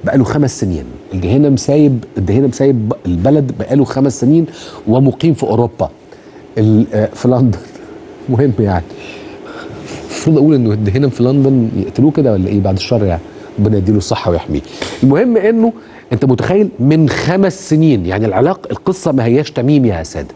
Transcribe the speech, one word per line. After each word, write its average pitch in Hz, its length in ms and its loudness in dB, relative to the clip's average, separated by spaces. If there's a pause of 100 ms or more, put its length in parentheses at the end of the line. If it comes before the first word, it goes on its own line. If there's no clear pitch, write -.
بقاله 131 180 2
خمس 135 360 0
سنين، 87 240 -4 (300)
الدهينم 123 440 2
سايب، 143 460 2 (140)
الدهينم 113 340 0
سايب 127 420 0 (120)
البلد 123 540 0
بقاله 139 260 0
خمس 135 340 -2
سنين 156 260 4 (420)
ومقيم 135 460 2
في - 100 -2
أوروبا، 113 460 -2 (680)
ال-، 110 360 4
آه، 107 200 0
في - 140 -4
لندن. 120 300 2 (380)
<laughs> - 340 -16
مهم 127 300 2
يعني. 92 240 0 (1200)
المفروض - 320 0
أقول 147 180 4
إنه 117 180 2
الدهينم 107 360 0
في 120 140 -2
لندن 131 540 2
يقتلوه 123 340 0
كده 135 220 2
ولا 92 140 0
إيه؟ 101 140 0
بعد 95 140 0
الشر 104 300 0
يعني. 82 160 0 (380)
ربنا 104 180 2
يديله 101 200 2
الصحة - 340 -2
ويحميه. 78 300 -2 (420)
المهم 214 340 4
إنه 226 360 2 (400)
أنت 117 120 0
متخيل 185 440 2 (100)
من 151 300 4
خمس 185 600 -2
سنين، 156 360 2
يعني 98 200 -2
العلاقة، 143 460 0
القصة - 400 -2
ما 131 140 0
هياش 127 260 0
تميم 135 340 2
يا 87 180 -2
سادة 71 320 -10